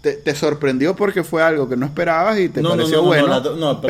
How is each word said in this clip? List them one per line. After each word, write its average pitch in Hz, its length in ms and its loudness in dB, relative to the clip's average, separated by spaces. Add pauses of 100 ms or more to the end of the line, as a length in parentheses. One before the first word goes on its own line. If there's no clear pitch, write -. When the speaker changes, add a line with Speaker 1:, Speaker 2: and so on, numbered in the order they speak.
Speaker 1:
te, 147 120 -2
te 147 240 -4
sorprendió 143 580 0
porque 196 300 -2
fue 160 180 -2
algo 156 260 2
que 127 80 -2
no 123 100 -2
esperabas 170 520 0
y 180 100 0
te - 140 -4
Speaker 2:
No, 160 80 0
no, 170 60 2
Speaker 1:
pareció 160 220 0
Speaker 2:
no, 160 40 4
no, 175 60 4
Speaker 1:
bueno, 147 180 4
Speaker 2:
las 131 160 0
do-, 147 140 -4
no, 160 240 -2
pero - 100 -4